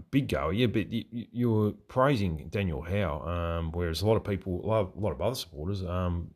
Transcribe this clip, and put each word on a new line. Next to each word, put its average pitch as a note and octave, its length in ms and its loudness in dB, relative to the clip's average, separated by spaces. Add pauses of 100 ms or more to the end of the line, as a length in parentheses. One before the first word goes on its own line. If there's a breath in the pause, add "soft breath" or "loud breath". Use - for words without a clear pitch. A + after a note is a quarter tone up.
(120)
big C3 160 2
go C#2+ 220 0
at F#2 80 0
you, B2 100 4
but G#2+ 240 0
y-, - 200 -4
y-, A#2 200 -8
you're A2 400 2 (160)
praising G2+ 600 2
Daniel F2 320 -2
Howe, E2+ 400 -2
um, E2+ 500 -2
whereas E2 300 -2
a G2+ 60 2
lot A2 100 6
of - 80 -2
people, F#2+ 380 -2
a - 40 -4
lot, G#2+ 280 0
a - 40 -10
lot G2+ 120 0
of C#2 100 -6
other A2+ 140 0
supporters, F#2+ 500 -6
um, F2 500 0